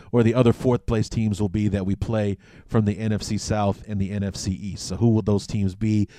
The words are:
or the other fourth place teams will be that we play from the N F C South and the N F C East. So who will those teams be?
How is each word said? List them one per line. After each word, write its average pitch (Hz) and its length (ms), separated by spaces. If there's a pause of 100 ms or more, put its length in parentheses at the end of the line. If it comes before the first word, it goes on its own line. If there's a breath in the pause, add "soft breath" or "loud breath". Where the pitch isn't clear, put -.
(120)
or 120 100
the 113 120
other 120 180
fourth 123 340
place 110 220
teams 107 320
will 104 100
be 104 200
that 98 160
we 95 100
play 104 420 (280 soft breath)
from 110 200
the 104 120
N 107 160
F 101 100
C 107 140
South 101 500
and 107 120
the 98 120
N 104 120
F 98 120
C - 160
East. 92 360
So 92 100
who 117 120
will 110 120
those 101 260
teams 98 280
be? 107 320 (120)